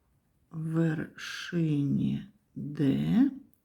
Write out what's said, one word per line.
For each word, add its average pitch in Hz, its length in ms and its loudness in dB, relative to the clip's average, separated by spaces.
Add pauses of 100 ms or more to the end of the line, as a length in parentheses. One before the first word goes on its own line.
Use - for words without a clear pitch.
(520)
вершині 156 1800 -2 (260)
Д 147 720 2 (340)